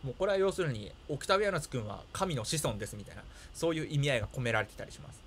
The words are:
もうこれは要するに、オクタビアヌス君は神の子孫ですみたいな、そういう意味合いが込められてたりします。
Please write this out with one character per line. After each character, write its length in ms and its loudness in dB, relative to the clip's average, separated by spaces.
も 100 -4
う 60 -6
こ 80 2
れ 60 2
は 60 2
要 140 6
す 100 0
る 100 2
に、 200 -6
オ 100 -2
ク 80 -6
タ 100 6
ビ 100 4
ア 40 4
ヌ 100 2
ス 80 -8
君 180 -2
は 160 -8
神 200 2
の 100 -2
子 200 0
孫 140 2
で 80 -4
す 100 -10
み 80 -10
た 80 -14
い 40 -14
な、 60 -12
そ 180 2
う 40 2
い 100 0
う 80 -4
意 60 4
味 120 4
合 60 4
い 40 4
が 120 -2
込 80 -4
め 120 2
ら 80 6
れ 60 0
て 80 -18
た 100 -10
り 80 -14
し 80 -14
ま 120 -14
す。 140 -18